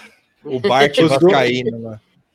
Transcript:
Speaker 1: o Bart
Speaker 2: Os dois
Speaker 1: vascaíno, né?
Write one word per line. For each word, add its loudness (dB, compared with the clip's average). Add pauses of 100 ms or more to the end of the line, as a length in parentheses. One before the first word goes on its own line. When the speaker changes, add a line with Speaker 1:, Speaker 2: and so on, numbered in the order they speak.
(440)
Speaker 1:
o -8
Bart 2
Speaker 2:
Os 4
dois 0
Speaker 1:
vascaíno, 0
né? -14 (340)